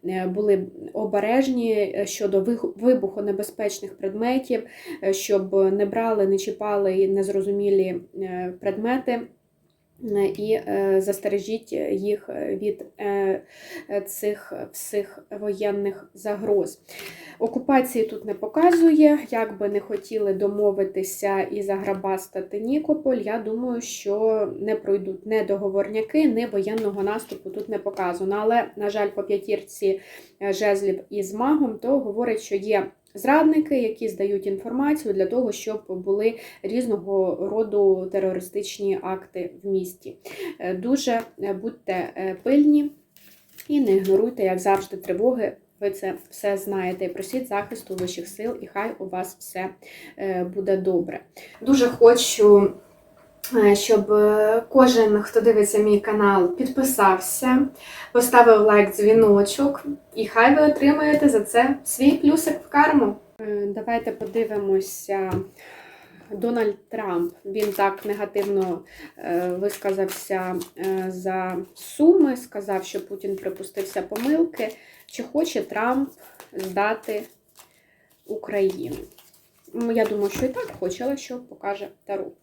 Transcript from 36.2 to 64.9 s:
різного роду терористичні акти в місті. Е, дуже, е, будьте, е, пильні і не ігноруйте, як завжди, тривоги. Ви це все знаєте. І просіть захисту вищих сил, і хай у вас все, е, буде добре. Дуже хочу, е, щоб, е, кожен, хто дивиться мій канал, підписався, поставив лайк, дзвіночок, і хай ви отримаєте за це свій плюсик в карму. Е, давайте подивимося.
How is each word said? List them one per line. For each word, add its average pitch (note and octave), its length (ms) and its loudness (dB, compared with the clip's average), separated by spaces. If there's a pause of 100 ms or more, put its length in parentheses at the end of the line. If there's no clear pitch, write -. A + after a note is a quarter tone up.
різного G3 880 -2
роду G3+ 600 2
терористичні F#3+ 920 -4
акти F#3 500 -8 (120)
в G3 40 -8
місті. F#3+ 480 -6 (440)
Е, F3+ 140 -4
дуже, A#3 480 -2 (220)
е, G3+ 100 -4
будьте, F#3+ 640 -8
е, F#3 260 -6
пильні D4 480 4 (760)
і D4 140 0
не A3 100 2
ігноруйте, G3 520 2
як F#3 160 0
завжди, F#3+ 380 -2
тривоги. G#3+ 600 -2 (220)
Ви G3+ 100 -2
це F#3+ 240 -6 (160)
все G3+ 280 -4
знаєте. F#3+ 480 -4
І - 20 -4
просіть G3 400 -6
захисту G3+ 480 -8
вищих F3+ 320 -8
сил, A#3 340 -8
і F#3+ 60 -16
хай G#3+ 320 -6
у F#3+ 60 -10
вас F3+ 340 -8
все, F#3+ 300 -10 (500)
е, F#3 240 -4
буде F#3+ 340 -2
добре. F#3 420 -2 (420)
Дуже C4 260 4
хочу, G#3+ 840 8 (840)
е, G#3 200 6
щоб, G#3 360 2
е, G#3+ 580 4
кожен, A3+ 520 6
хто A3 200 0
дивиться G#3+ 360 4
мій G#3 220 4
канал, G3+ 560 4
підписався, C4 1120 2 (460)
поставив A#3+ 480 8
лайк, G#3 340 6
дзвіночок, A3 880 4 (300)
і A3+ 100 -2
хай B3+ 300 6
ви D#4 60 6
отримаєте D4 680 4
за A3 120 4
це B3+ 420 2
свій C4+ 280 4
плюсик D#4 540 2
в - 40 -20
карму. C#4+ 460 4 (260)
Е, G#3 240 -4 (100)
давайте A3+ 360 -4
подивимося. G3 1200 -4 (1000)